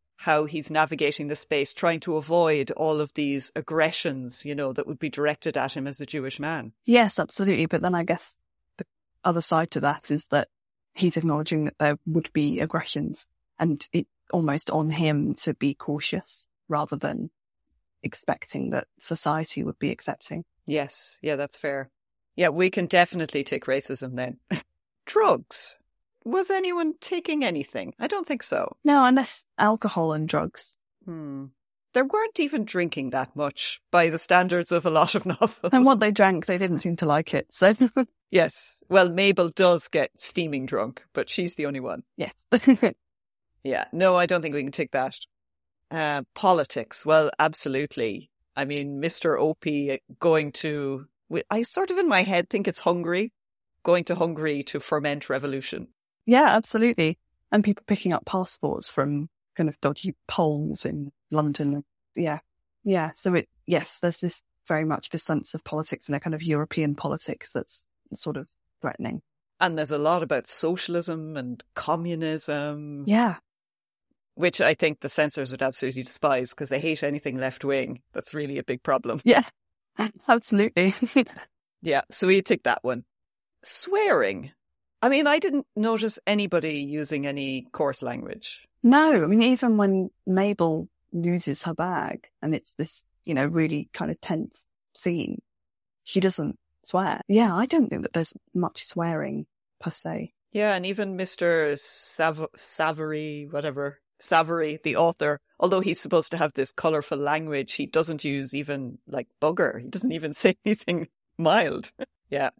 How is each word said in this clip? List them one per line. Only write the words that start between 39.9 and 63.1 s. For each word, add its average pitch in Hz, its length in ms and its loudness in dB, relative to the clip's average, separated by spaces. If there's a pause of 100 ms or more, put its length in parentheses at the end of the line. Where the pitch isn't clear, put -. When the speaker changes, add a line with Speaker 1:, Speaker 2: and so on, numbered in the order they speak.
Speaker 1:
steaming 147 480 -4
drunk, 123 360 -4 (120)
but - 160 -2
she's 175 260 -4
the 151 100 -4
only 143 140 -4
one. 120 240 -8 (140)
Speaker 2:
Yes. - 340 -10
<laughs> 240 420 6 (720)
Speaker 1:
Yeah. 131 280 -2
No, 180 240 4
I 175 120 4
don't 175 140 2
think 156 120 -6
we 143 100 -2
can 139 80 -8
take 151 200 -4
that. 131 240 -2 (720)
Uh, 147 340 -2 (120)
politics. 165 720 0
Well, 156 340 6
absolutely. 139 920 -2 (260)
I 139 100 -2
mean, 143 340 -6
Mister 160 380 0
Opie 143 640 0 (180)
going 156 340 2
to, 143 520 -4 (440)
I 226 140 0
sort 370 280 -2
of 359 60 -2
in 370 100 2
my 190 160 4
head 180 260 0
think 202 180 0
it's 175 120 -4
Hungary, 175 540 0 (500)
going 175 220 4
to 175 100 -2
Hungary 156 480 -2
to - 160 -6
ferment 147 500 -2
revolution. 135 580 -4 (380)
Speaker 2:
Yeah, 262 240 8
absolutely. 220 680 2 (340)
And 208 120 6
people 202 240 2
picking 190 260 0
up - 120 -2
passports - 640 -4
from 147 380 -2 (260)
kind 160 140 2
of - 120 -10
dodgy 151 340 -2 (120)
Poles 151 580 0
in 143 260 -6 (200)
London. 147 520 0 (320)
Yeah. 160 240 -2 (440)
Yeah. 175 320 0